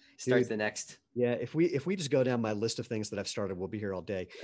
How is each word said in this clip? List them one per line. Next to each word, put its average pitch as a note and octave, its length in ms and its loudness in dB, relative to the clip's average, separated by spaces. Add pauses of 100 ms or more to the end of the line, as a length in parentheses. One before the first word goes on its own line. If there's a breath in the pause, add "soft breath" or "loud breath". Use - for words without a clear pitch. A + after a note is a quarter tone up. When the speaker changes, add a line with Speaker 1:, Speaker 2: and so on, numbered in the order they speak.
(160 soft breath)
Speaker 1:
start B2 260 4
Speaker 2:
Dude, A#2+ 80 0
Speaker 1:
the A2 80 0
next? - 400 -2 (180)
Speaker 2:
yeah, A#2+ 160 4
if A#2+ 240 -4
we, E3+ 100 6
if C#3 200 0
we F#3+ 100 0
just C#3 160 -4
go C3+ 100 6
down B2 180 2
my A2 120 0
list G#2+ 260 -2
of - 80 -6
things G#2+ 240 -4
that G2+ 80 -6
I've G2 80 -4
started, F#2+ 320 -4
we'll F#2+ 80 -4
be G#2+ 140 -6
here G2+ 120 -4
all F2+ 100 -4
day. F#2 260 -4 (160)